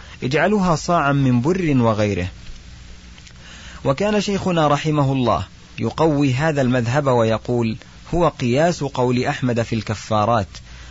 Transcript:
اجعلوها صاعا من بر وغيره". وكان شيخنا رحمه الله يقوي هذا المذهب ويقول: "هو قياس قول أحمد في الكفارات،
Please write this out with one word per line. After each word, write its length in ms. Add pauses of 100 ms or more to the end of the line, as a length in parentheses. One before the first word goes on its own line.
(240)
اجعلوها 520
صاعا 360
من 300
بر 360
وغيره". 500 (1600)
وكان 360
شيخنا 460
رحمه 440
الله 320 (360)
يقوي 540
هذا 280
المذهب 460
ويقول: 680 (360)
"هو 140
قياس 560
قول 420
أحمد 360
في 140
الكفارات، 720 (420)